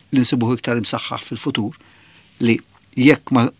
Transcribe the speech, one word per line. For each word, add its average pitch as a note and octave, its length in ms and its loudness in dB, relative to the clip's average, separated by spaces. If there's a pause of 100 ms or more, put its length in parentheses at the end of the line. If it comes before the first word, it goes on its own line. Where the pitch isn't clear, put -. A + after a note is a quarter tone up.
(120)
li C3+ 80 2
nsibuh B2 360 0
iktar A#2+ 240 -4
imsaħħaħ A#2 480 -6
fil-futur, A#2 480 -6 (640)
li A2+ 180 2 (380)
jekk C3+ 340 4
ma, B2+ 180 2 (100)